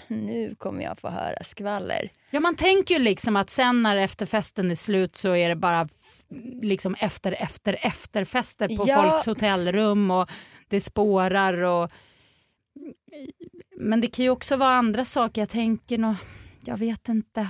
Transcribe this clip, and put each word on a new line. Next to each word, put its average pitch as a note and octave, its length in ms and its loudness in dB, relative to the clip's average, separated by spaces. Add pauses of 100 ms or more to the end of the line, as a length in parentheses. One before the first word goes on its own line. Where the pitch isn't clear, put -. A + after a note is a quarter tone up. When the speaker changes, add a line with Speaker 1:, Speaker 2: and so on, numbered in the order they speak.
Speaker 1:
nu A3 480 -6
kommer - 280 -8
jag - 160 -8
få - 100 -8
höra E2 340 -6
skvaller. G3+ 680 -6 (200)
Speaker 2:
Ja, C#4+ 100 -2
man E4+ 160 0
tänker F#4 400 4
ju D4 60 4
liksom G#3+ 340 2
att G3 140 2
sen B3 340 4
när G#3 120 4
efterfesten G3 760 0
är E3+ 40 0
slut F#3+ 400 2
så F#3 200 0
är F3 140 4
det E3+ 60 0
bara E3+ 260 2
f-, - 440 -10 (360)
liksom F#3+ 380 0
efter, - 320 -2
efter, - 500 -4
efterfester A3 960 -2
på G3 100 -2
Speaker 1:
Ja. C#4 160 6
Speaker 2:
folks D#4 220 4
hotellrum G3+ 840 2
och F3+ 180 0 (380)
det G3+ 140 0
spårar F#3+ 720 2
och, F3 380 0 (1900)
men A3+ 240 0
det A#3+ 60 0
kan B3 180 -4
ju B3+ 60 4
också B3 240 -2
vara C4 200 4
andra A#3+ 300 0
saker. A3+ 360 0
Jag G#3 80 -2
tänker A3+ 480 -2
nå-, A3 180 0 (500)
jag A#3+ 120 -6
vet A3+ 320 -4
inte, G#3+ 400 -2